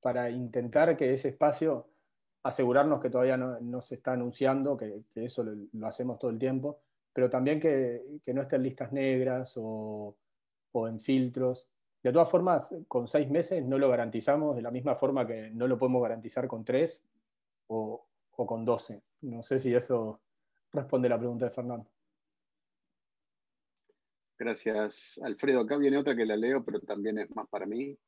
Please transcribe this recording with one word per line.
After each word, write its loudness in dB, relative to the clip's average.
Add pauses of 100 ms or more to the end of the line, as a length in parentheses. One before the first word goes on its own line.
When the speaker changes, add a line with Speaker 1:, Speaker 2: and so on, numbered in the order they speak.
Speaker 1:
para 0
intentar 2
que 4
ese -2
espacio, 2 (540)
asegurarnos 4
que -2
todavía 4
no, -4
no -6
se -12
está -4
anunciando, 0
que, -10
que -6
eso -6
lo, -4 (180)
lo -8
hacemos -6
todo -2
el -6
tiempo, -2 (340)
pero 4
también 2
que, 2 (240)
que -4
no 0
estén 0
listas -4
negras 0
o, -8 (580)
o -2
en -6
filtros. 0 (380)
De 4
todas 6
formas, 2 (140)
con -2
seis 2
meses 0
no 0
lo 4
garantizamos 2
de -4
la -6
misma -2
forma 2
que -8
no -2
lo 2
podemos 4
garantizar -4
con -6
tres 0 (680)
o, -6 (260)
o -4
con -4
doce. -2 (200)
No -8
sé 0
si 2
eso 0 (540)
responde 0
la 4
pregunta -2
de -4
Fernando. -8 (2500)
Speaker 2:
Gracias, -4
Alfredo. 2
Acá 0
viene 4
otra 2
que 2
la 0
leo, 2
pero -4
también -4
es -8
más -8
para -6
mí. -4
Speaker 1:
Dale. -12